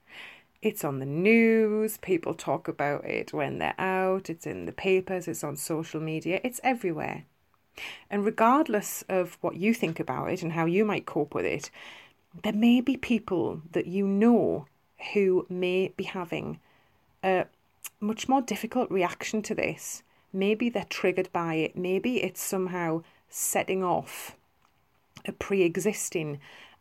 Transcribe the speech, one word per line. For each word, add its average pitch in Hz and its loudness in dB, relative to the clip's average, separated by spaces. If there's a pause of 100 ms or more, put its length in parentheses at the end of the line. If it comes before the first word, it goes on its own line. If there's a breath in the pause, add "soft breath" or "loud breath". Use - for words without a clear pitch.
(640 loud breath)
It's 214 -2
on 143 -2
the 131 -4
news, 220 4
people 170 0
talk 160 -2
about 143 -2
it - -4
when 139 -4
they're - -2
out, 190 0
it's 165 -10
in - -8
the - -6
papers, 185 0
it's - -6
on 147 -6
social 160 -4
media, 160 -2
it's 247 -4
everywhere. 180 -2 (840 loud breath)
And 202 0
regardless 226 2
of 180 -2
what - -2
you 220 4
think 165 -2
about - -2
it 175 -2
and 165 -4
how 165 2
you 180 4
might 202 0
cope - -2
with 90 0
it, - -2 (720 loud breath)
there 214 -2
may 233 6
be 247 0
people 190 0 (120)
that - 0
you 196 0
know 196 4 (480)
who 190 4
may 180 0
be 190 -4
having - -6 (640 soft breath)
a 190 2 (540)
much 214 -4
more 269 4
difficult 233 -2
reaction 190 -2
to - -4
this. - -2 (320 soft breath)
Maybe 208 2
they're 208 -2
triggered - 0
by 170 -2
it, 160 0
maybe 190 0
it's 185 -6
somehow 175 -2 (260 soft breath)
setting - -2
off - -4 (880)
a 202 -8
pre-existing 175 0 (420 loud breath)